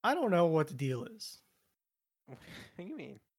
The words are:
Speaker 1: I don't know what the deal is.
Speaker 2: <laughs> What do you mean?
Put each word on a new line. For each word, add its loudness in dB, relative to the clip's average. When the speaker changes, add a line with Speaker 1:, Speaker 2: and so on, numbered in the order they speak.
Speaker 1:
I 4
don't 2
know 6
what 4
the -10
deal -2
is. -14
Speaker 2:
<laughs> -20
What -16
do -12
you -10
mean? -14